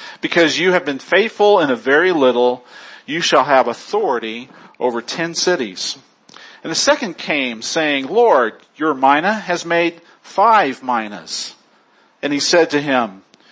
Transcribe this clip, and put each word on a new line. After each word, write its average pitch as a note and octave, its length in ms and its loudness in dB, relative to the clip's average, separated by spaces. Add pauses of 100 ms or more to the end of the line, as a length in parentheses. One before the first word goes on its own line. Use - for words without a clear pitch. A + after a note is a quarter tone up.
(200)
because D3+ 400 0
you F3+ 140 2
have F3+ 100 0
been C#3 160 -6
faithful G#3 640 2
in C#3+ 80 0
a B2 80 0
very D3 340 2
little, B2+ 540 2 (400)
you D3+ 160 -6
shall C#3 240 2
have C3 240 2
authority A#2+ 800 -4 (320)
over A#2 200 -2
ten E3 320 -8
cities." C3+ 640 -4 (640)
And D#3+ 100 -10
the D#3+ 40 -4
second C#4 420 -2
came, B2+ 440 -6
saying, C#3+ 460 -2
"Lord, E3 480 2 (200)
your D3+ 180 -2
mina C#3+ 400 2
has F3+ 300 -6
made E3+ 380 -2 (220)
five F#3+ 600 2
minas." G#2+ 720 -6 (640)
And D3 120 -4
he C#3+ 80 -2
said E3 300 2
to D3 100 0
him, A#2+ 400 -2 (300)